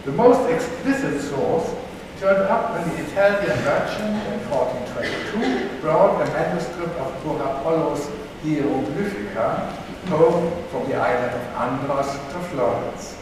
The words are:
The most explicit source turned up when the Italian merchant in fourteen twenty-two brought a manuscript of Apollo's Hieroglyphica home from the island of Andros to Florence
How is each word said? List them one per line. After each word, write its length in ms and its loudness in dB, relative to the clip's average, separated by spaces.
The 80 -4
most 360 6
explicit 720 0
source 520 0
turned 220 4
up 280 2
when 180 -2
the 220 -4
Italian 540 2
merchant 500 0
in 160 -4
fourteen 440 0
twenty-two 880 -2
brought 400 6
a 60 2
manuscript 720 -2
of 280 -6
Apollo's 840 0
Hieroglyphica 1300 -2
home 460 4
from 200 -4
the 60 0
island 400 0
of 80 -4
Andros 560 -2
to 60 -6
Florence 720 -2